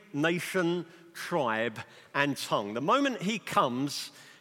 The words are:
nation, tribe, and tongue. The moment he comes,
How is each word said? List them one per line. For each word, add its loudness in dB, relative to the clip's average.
nation, 0
tribe, 0
and 2
tongue. -2
The -4
moment 2
he -2
comes, 0